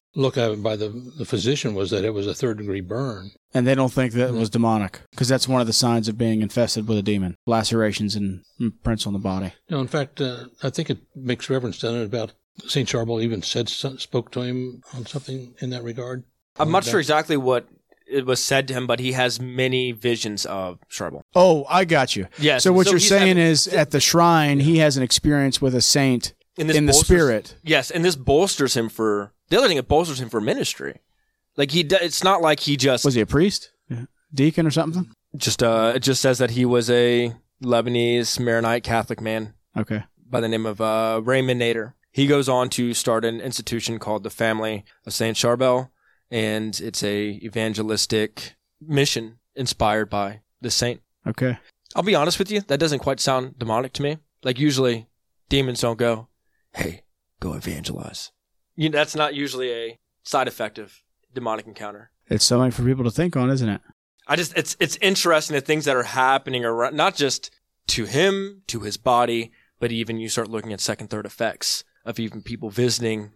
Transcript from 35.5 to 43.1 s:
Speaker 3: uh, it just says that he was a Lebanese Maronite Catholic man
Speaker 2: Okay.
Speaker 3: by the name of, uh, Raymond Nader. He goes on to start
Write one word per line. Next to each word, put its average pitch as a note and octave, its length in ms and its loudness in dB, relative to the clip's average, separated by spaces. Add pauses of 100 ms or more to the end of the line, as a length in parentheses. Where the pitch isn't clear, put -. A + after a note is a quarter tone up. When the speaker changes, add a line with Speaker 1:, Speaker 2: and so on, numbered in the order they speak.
Speaker 3:
uh, A2+ 320 4
it C3 60 -2
just C3 200 0
says C3 160 4
that A#2+ 140 0
he B2 140 2
was A#2+ 260 2
a A#2+ 420 4 (300)
Lebanese A#2+ 760 0
Maronite A#2 440 0
Catholic A#2 380 -2
man A2 320 -4 (220)
Speaker 2:
Okay. G#2+ 280 -4 (260)
Speaker 3:
by A#2+ 100 -2
the A2+ 100 -2
name A2+ 180 -2
of, G#2+ 140 -6
uh, A2 420 0
Raymond B2+ 380 2
Nader. A#2 320 -2 (180)
He C#3 160 2
goes C#3+ 200 4
on B2+ 240 2
to A#2+ 220 -2
start A2+ 320 0